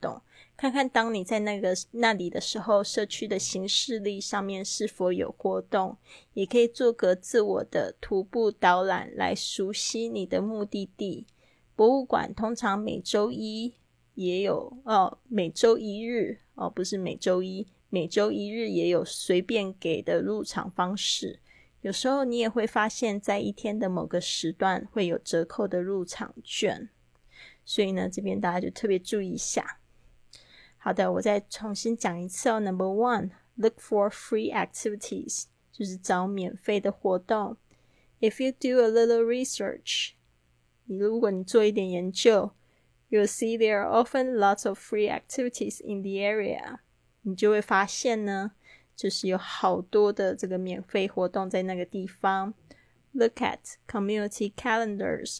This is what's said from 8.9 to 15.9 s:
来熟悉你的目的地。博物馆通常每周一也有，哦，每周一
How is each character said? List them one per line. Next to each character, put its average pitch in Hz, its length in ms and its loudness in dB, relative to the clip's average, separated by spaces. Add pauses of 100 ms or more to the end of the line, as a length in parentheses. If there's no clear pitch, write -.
来 - 200 0
熟 - 360 -4
悉 226 380 -4
你 214 160 -4
的 185 160 0
目 208 240 -4
的 196 320 -6
地。 196 300 -8 (480)
博 220 120 6
物 269 160 6
馆 - 300 -2
通 220 240 -2
常 202 220 0
每 214 200 -4
周 214 320 0
一 220 440 -6 (400)
也 180 260 0
有， 202 440 -2
哦， 208 340 2 (100)
每 190 220 0
周 226 260 6
一 214 260 -6